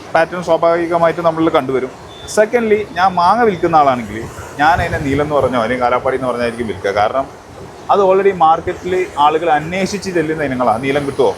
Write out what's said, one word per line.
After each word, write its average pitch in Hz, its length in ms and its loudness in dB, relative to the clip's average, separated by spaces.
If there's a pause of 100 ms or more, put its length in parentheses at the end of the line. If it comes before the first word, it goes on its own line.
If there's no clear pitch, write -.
(140)
പാറ്റേൺ 165 300 0
സ്വാഭാവികമായിട്ടും 170 800 2
നമ്മളിൽ 160 260 2
കണ്ടുവരും. 131 400 0 (460)
സെക്കൻഡ്ലി, 214 560 2
ഞാൻ 185 220 0
മാങ്ങ 185 300 2
വിൽക്കുന്ന 175 320 0
ആളാണെങ്കിൽ 120 720 0 (100)
ഞാൻ 165 220 4
അതിനെ 170 160 -2
നീലം 143 240 0
എന്ന് 151 140 -2
പറഞ്ഞോ 127 260 2
അല്ലെങ്കിൽ 123 220 0
കാലാപ്പാടി 123 340 0
എന്ന് 131 100 -4
പറഞ്ഞായിരിക്കും 120 400 -4
വിൽക്കുക. 98 240 -4
കാരണം 107 360 0 (640)
അത് 190 100 4
already 190 340 2
മാർക്കറ്റിൽ 175 720 0 (120)
ആളുകൾ 156 300 2
അന്വേഷിച്ച് 180 600 -2
ചെല്ലുന്ന 156 340 -2
ഇനങ്ങളാണ്. 123 400 0
നീലം 139 240 0
കിട്ടുമോ, 110 300 0